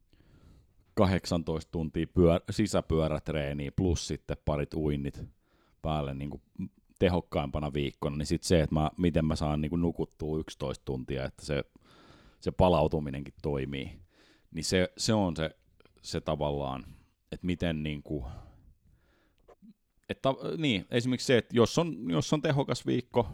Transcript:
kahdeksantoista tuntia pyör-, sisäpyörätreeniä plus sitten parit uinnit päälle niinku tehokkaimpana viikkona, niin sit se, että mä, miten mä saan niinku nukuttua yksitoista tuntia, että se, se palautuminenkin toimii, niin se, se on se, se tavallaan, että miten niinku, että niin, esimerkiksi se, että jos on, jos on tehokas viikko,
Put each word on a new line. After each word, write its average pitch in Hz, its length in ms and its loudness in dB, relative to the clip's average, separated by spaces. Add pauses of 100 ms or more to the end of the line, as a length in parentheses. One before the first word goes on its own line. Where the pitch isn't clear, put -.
(960)
kahdeksantoista 87 800 2
tuntia 80 340 -2
pyör-, 85 440 6
sisäpyörätreeniä 76 1300 0
plus 90 300 2
sitten 76 380 -6
parit 73 300 -2
uinnit 73 500 -2 (580)
päälle 76 320 -2
niinku 71 260 -8 (580)
tehokkaimpana 76 760 0
viikkona, 71 440 -2
niin 76 100 -2
sit 82 160 0
se, 87 200 6
että 73 120 0
mä, 76 220 2
miten 82 280 2
mä 78 120 2
saan 76 240 0
niinku 76 160 -2
nukuttua 80 640 -2
yksitoista - 460 -8
tuntia, 65 400 -6
että - 220 -12
se, 71 180 -2 (760)
se 87 100 -2
palautuminenkin 76 920 2
toimii, 69 580 -4 (500)
niin 80 140 -8
se, 90 320 2
se - 180 0
on 92 220 2
se, 80 140 -2 (520)
se - 180 -6
tavallaan, 71 640 -2 (480)
että 80 140 -8
miten 85 360 -2
niinku, 76 420 -6 (1800)
että - 200 -2 (280)
niin, 139 340 0
esimerkiksi 123 360 0
se, 123 120 6
että - 180 0
jos 117 220 6
on, 160 320 -2
jos 156 220 0
on 156 100 2
tehokas 143 440 0
viikko, 123 480 0